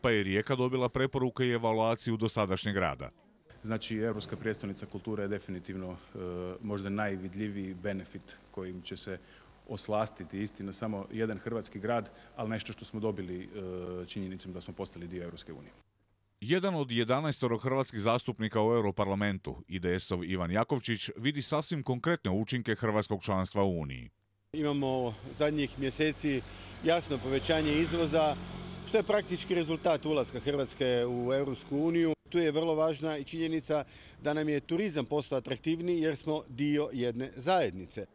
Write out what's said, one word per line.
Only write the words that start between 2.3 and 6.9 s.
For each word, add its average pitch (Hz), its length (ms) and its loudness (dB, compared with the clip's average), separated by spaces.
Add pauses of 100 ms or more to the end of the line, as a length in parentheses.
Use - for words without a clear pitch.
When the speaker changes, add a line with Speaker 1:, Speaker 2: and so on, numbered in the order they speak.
Speaker 1:
rada. 69 340 0 (540)
Speaker 2:
Znači, 110 320 -4
Europska 107 400 -2
prijestolnica 104 500 -4
kulture 104 360 -6
je 101 60 -2
definitivno, 92 640 -6
e, - 260 -14 (440)
možda 101 260 -4
najvidljiviji 98 880 -4